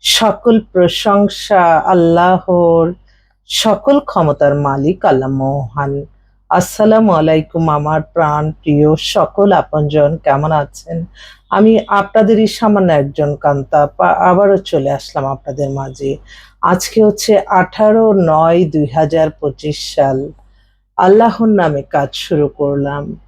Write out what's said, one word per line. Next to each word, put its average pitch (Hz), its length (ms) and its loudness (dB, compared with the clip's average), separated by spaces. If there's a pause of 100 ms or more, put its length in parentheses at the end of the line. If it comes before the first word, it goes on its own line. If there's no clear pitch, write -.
সকল 226 580 0
প্রশংসা 190 1200 0
আল্লাহর, 175 1120 2 (540)
সকল - 520 0
ক্ষমতার 147 560 0
মালিক 143 500 -2
আল্লাহ 131 240 0
মহান। 139 760 -6 (440)
আসসালামু 214 640 2
আলাইকুম 160 560 0
আমার 151 320 -2
প্রাণ 151 500 -2
প্রিয় 151 460 2
সকল 196 540 0
আপনজন, 151 680 0
কেমন 151 340 -2
আছেন? 165 540 -6 (440)
আমি 220 380 4
আপনাদেরই 208 600 2
সামান্য 202 460 0
একজন 143 420 -2
কান্তা 143 480 0
আপা 180 240 -2
আবারও 190 500 2
চলে 151 320 -4
আসলাম 139 360 -6
আপনাদের 135 440 -6
মাঝে। 135 480 -8 (440)
আজকে 185 420 0
হচ্ছে 208 360 2
আঠারো 214 720 0
নয় 170 520 2
দুই 151 200 -2
হাজার 156 440 0
পঁচিশ - 680 -8
সাল। 139 360 -2 (680)
আল্লাহর 208 500 2
নামে 170 340 0
কাজ 139 320 -4
শুরু 147 340 -2
করলাম। 143 800 -6